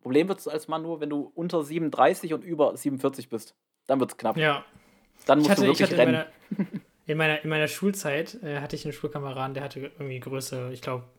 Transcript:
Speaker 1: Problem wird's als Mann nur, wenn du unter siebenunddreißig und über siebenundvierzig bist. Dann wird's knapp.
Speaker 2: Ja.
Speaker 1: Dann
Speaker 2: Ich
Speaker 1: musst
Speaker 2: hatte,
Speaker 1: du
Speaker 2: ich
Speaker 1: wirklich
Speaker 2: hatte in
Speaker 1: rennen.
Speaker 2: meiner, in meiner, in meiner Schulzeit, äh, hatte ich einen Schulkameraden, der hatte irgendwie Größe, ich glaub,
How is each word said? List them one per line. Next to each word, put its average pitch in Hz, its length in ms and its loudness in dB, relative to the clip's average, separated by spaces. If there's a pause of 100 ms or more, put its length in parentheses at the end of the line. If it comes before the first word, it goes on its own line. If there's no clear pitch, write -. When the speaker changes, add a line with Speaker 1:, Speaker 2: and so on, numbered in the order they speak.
Speaker 1:
Problem 143 260 4
wird's 190 200 -4
als 151 200 -8
Mann 160 140 -4
nur, 165 180 -6
wenn 147 100 -4
du 143 240 -4
unter 170 280 -2
siebenunddreißig 156 720 2
und 120 100 -6
über 147 320 2
siebenundvierzig 135 540 -2
bist. - 240 -10 (320)
Dann 135 140 2
wird's - 160 -2
knapp. 208 200 -2
Speaker 2:
Ja. 151 280 2 (640)
Speaker 1:
Dann 143 140 8
Speaker 2:
Ich 151 80 6
Speaker 1:
musst - 40 8
Speaker 2:
hatte, - 140 4
Speaker 1:
du 135 60 8
Speaker 2:
ich 160 80 2
Speaker 1:
wirklich 143 180 6
Speaker 2:
hatte - 120 10
in 156 60 4
Speaker 1:
rennen. 160 100 -2 (320)
Speaker 2:
meiner, 190 220 -4 (260)
in 151 120 -2
meiner, 156 260 2
in 156 60 -4
meiner 151 180 2
Schulzeit, 165 720 -2
äh, 143 180 -6
hatte 147 160 -8
ich - 80 -8
einen 147 80 -6
Schulkameraden, 135 640 -6
der 135 100 -8
hatte 139 160 -10
irgendwie 135 400 -10
Größe, 131 520 -8
ich 120 100 -14
glaub, 127 220 -6 (140)